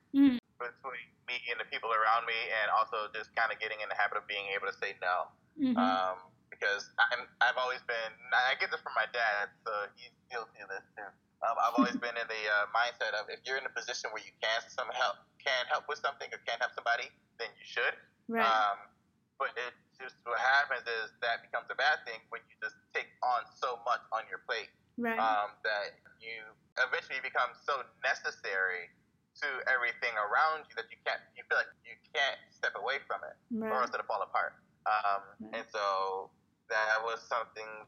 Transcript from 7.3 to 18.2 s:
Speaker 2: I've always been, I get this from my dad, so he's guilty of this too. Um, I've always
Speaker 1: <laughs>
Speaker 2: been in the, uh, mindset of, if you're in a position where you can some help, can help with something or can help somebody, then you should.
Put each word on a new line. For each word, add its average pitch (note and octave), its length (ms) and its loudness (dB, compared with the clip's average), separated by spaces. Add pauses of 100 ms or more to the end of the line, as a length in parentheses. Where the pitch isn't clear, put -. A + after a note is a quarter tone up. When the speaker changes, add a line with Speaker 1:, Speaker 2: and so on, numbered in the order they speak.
Speaker 2:
I've B2 160 4
always B2+ 240 -2
been, A2+ 300 -4 (180)
I B2+ 300 4
get - 100 -2
this D#3 140 -4
from - 100 -6
my A2 160 2
dad, G#2 400 0 (160)
so G#2 300 -2
he's - 180 -20 (160)
guilty A2+ 320 -8
of G2 80 -16
this G2 140 -8 (100)
too. G#2 140 -12 (340)
Um, A2+ 160 2
I've A#2 160 4
always - 240 4
Speaker 1:
<laughs> - 60 -6
Speaker 2:
been A#2+ 100 -2
in A#2 160 -4
the, A2 160 -4
uh, G#2 240 2
mindset A#2 480 0
of, G#2+ 140 -6
if A2+ 100 -12
you're B2+ 160 -4
in C3+ 80 -6
a - 80 -8
position A#2+ 400 -6
where G#2 80 -8
you G2+ 160 -16
can A2+ 320 0
some B2+ 240 -4
help, B2+ 220 0 (260)
can B2+ 240 0
help D3+ 240 -2
with D3 80 -2
something C#3 320 -4
or A2 160 -8
can A#2 160 -2
help A#2+ 160 0
somebody, A#2+ 320 0 (320)
then A2 160 -6
you - 80 -18
should. - 320 -2 (320)